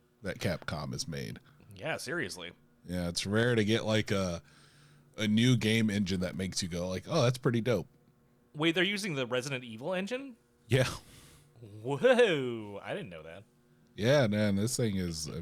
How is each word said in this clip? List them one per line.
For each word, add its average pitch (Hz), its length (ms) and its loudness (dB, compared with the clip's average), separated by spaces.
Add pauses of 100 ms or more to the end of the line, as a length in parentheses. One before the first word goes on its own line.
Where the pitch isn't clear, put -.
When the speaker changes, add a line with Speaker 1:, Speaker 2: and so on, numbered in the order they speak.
(220)
Speaker 1:
that 95 160 -8
Capcom 78 540 -4
has 67 160 -8
made. 69 300 -8 (360)
Speaker 2:
Yeah, 151 220 -6
seriously. 98 540 -8 (360)
Speaker 1:
Yeah, 87 220 -4
it's 85 160 -2
rare 113 300 2
to 110 100 4
get, 107 220 2
like, 107 240 2
a, 92 320 -2 (720)
a 107 100 -2
new 113 300 6
game 110 320 4
engine 98 320 0
that 82 160 -4
makes 92 260 -4
you 98 60 -4
go, 87 220 -4
like, 92 180 -6
"Oh, 160 140 2
that's 123 160 4
pretty 117 240 2
dope." 104 240 0 (680)
Speaker 2:
Wait, 160 200 2
they're 175 100 2
using 196 300 -2
the 135 120 0
Resident 127 380 -2
Evil 123 300 -8
engine? 247 420 -6 (320)
Speaker 1:
Yeah. 127 200 4 (960)
Speaker 2:
Whoa, 135 1000 4
I 104 80 -8
didn't 170 160 -8
know 82 140 -14
that. 85 220 -16 (520)
Speaker 1:
Yeah, 123 300 4
man, 104 300 2
this 104 200 0
thing 110 200 0
is, 82 340 -4 (100)